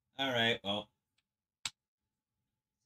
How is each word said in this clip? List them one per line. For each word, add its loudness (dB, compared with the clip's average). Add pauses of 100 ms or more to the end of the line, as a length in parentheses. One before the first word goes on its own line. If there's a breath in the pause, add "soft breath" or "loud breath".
(180)
All 0
right, 2
well. -4 (2000)